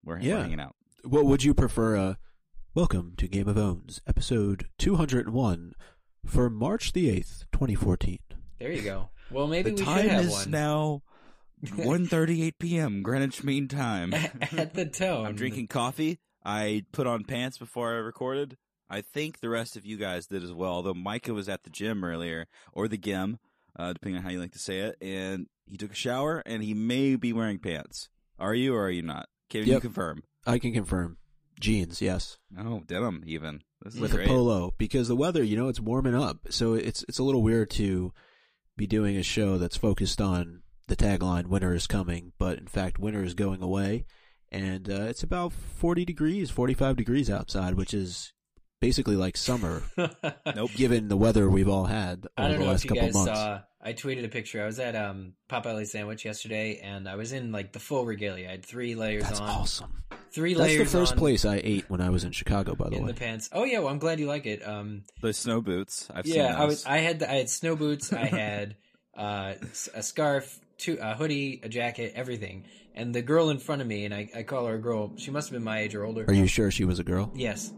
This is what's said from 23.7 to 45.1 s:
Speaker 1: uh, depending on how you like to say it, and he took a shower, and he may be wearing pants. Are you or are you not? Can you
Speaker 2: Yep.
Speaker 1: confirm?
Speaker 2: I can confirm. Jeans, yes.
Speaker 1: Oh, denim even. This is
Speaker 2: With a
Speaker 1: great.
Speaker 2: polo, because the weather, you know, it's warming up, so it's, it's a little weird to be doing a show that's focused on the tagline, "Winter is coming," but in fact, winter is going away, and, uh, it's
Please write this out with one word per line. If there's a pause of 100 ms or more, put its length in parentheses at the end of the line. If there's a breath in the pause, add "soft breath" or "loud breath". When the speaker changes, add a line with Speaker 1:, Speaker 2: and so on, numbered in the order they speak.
Speaker 1:
uh,
depending
on
how
you
like
to
say
it,
and (200)
he
took
a
shower,
and
he
may
be
wearing
pants. (300)
Are
you
or
are
you
not? (220)
Can
you
Speaker 2:
Yep.
Speaker 1:
confirm? (240)
Speaker 2:
I
can
confirm. (420)
Jeans,
yes. (200)
Speaker 1:
Oh,
denim
even. (220)
This
is
Speaker 2:
With
a
Speaker 1:
great.
Speaker 2:
polo,
because
the
weather,
you
know,
it's
warming
up,
so
it's,
it's
a
little
weird
to (600 soft breath)
be
doing
a
show
that's
focused
on (240)
the
tagline,
"Winter
is
coming,"
but
in
fact,
winter
is
going
away, (440 soft breath)
and,
uh,
it's